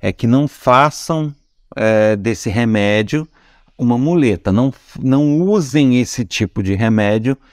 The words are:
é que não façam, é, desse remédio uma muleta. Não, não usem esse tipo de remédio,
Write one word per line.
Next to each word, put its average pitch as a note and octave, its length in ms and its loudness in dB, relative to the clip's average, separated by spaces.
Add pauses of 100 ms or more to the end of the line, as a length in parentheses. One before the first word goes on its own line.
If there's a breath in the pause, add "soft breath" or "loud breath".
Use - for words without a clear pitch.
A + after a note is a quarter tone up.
é G2 100 -4
que - 160 -4
não C3+ 200 2
façam, D3 840 0 (420)
é, A2 400 2
desse G#2 340 -6
remédio A2 760 0 (500 soft breath)
uma A#2+ 200 0
muleta. C3 540 0
Não, B2+ 220 2 (260)
não D3 420 2
usem D3 600 2
esse A#2+ 240 -6
tipo - 360 -6
de G2 140 -2
remédio, A2 640 0 (140 soft breath)